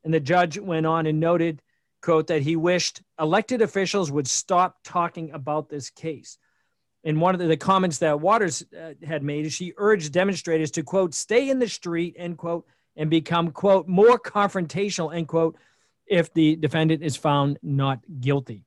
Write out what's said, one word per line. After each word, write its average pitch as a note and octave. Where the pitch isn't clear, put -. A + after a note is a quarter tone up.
And D#3+
the D#3+
judge E3+
went E3
on D#3+
and D#3
noted, E3
quote, D#3+
that D#3+
he D#3+
wished F3
elected G#3
officials F#3+
would C#3
stop F3+
talking E3+
about D3+
this D3
case. -
And D#3
one F#3
of F3
the, F3
the D#3+
comments F#3
that D3+
Waters, F#3
uh, D#3+
had D3
made D3
is D3+
she F3+
urged G3+
demonstrators E3+
to, D#3+
quote, F3
"stay C4
in C4
the A3+
street," E3+
end E3+
quote, E3+
and D#3
become, E3
quote, F#3+
"more A3
confrontational," F#3
end E3
quote, E3
if F3
the D#3+
defendant D#3+
is D3+
found C#3+
not C#3
guilty. C3